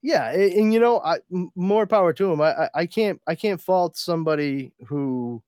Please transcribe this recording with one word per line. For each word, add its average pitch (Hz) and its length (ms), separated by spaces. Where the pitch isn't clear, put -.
Yeah, 160 280
a-, 185 280
and, 214 140
you 226 80
know, 233 200
I, 160 180
m-, 180 240
more 196 300
power 190 260
to 196 200
'em. 151 80
I, 156 120
I, - 100
I 170 120
can't, 208 400
I 165 80
can't 196 260
fault 180 360
somebody 147 760
who 127 600